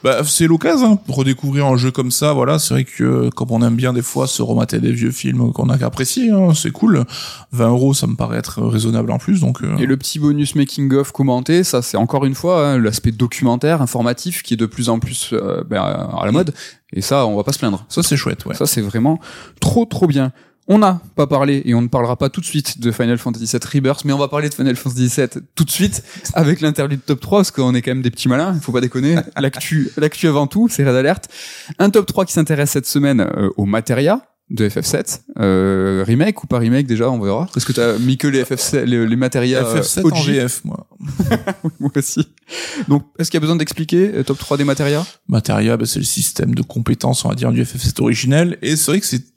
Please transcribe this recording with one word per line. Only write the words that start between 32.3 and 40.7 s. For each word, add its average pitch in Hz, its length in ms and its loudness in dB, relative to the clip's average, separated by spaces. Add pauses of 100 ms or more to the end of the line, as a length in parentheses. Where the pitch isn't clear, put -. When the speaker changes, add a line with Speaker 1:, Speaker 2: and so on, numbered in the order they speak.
Speaker 2:
s'intéresse 147 380 0
cette 139 160 -2
semaine, 143 340 2
euh, 98 360 0
au 101 80 0
Materia 127 580 0 (260)
de 107 200 0
F - 120 -2
F - 40 -6
sept, - 400 -4 (160)
euh, 95 680 2
remake 151 380 2
ou - 20 -14
pas 127 140 -2
remake 123 260 2
déjà, 117 240 0
on 123 80 -2
verra. 107 340 -2
Parce - 140 -2
que 139 60 -4
t'as 117 260 2
mis 127 180 2
que 147 120 0
les 135 160 2
F 135 100 -4
F 127 60 -6
sept, 123 280 0
les, 117 160 2
les 113 120 0
Materia, 127 480 0
euh, 117 180 0
Speaker 1:
F - 20 -2
F - 40 -4
sept 190 160 -2
en 165 60 6
Speaker 2:
O 180 40 -2
G. 151 200 0
Speaker 1:
G 123 140 2
F, - 160 -8
moi. - 220 -10 (140)